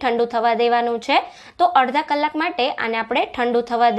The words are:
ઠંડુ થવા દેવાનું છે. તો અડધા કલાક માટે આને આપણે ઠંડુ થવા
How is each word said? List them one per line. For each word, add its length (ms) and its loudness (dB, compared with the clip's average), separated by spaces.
ઠંડુ 320 0
થવા 300 0
દેવાનું 440 0
છે. 100 2
તો 120 4
અડધા 280 -2
કલાક 320 -2
માટે 240 -2
આને 360 -4
આપણે 200 -2
ઠંડુ 340 0
થવા 280 4